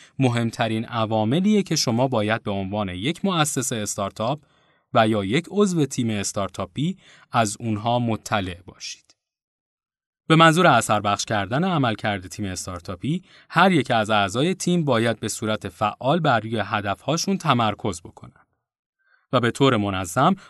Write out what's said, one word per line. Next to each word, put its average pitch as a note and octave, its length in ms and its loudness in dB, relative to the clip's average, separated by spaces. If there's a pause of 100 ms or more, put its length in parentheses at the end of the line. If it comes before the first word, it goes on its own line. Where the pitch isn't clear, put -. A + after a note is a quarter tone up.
(200)
مهمترین A#2 680 0
عواملیه A#2+ 800 0
که - 120 -2
شما B2+ 320 0
باید A2 360 0
به G#2+ 80 -4
عنوان G2 380 -4
یک G2+ 360 -6
مؤسسه D3+ 500 -2
استارتاپ G#2+ 640 -4 (540)
و A2+ 140 6
یا G#2+ 180 0
یک A2+ 240 -2
عضو F#3 360 2
تیم B2 240 -2
استارتاپی G#2 880 -4 (340)
از A2+ 280 0
اونها A#2 400 -2
مطلع G#2 640 -4
باشید. - 500 -18 (1120)
به D#3+ 80 4
منظور E3 320 6
اثر A#2 320 4
بخش G2+ 260 -2
کردن A2 380 -2
عملکرد A2+ 640 -2
تیم G#2 180 -8
استارتاپی، F#2+ 800 -8 (260)
هر F#3 220 4
یک C3+ 200 2
از A2 180 2
اعضای A2 460 0
تیم F3 300 0
باید A#2 340 0
به A2+ 80 -6
صورت G#2+ 420 -4
فعال A#2+ 500 -2
بر C#3 200 2
روی A2 260 -4
هدفهاشون G#2+ 720 -2
تمرکز A2+ 640 -2
بکنن - 320 -20 (1000)
و B2+ 60 4
به A#2 120 2
طور C3 260 4
منظم G#2 580 0 (140)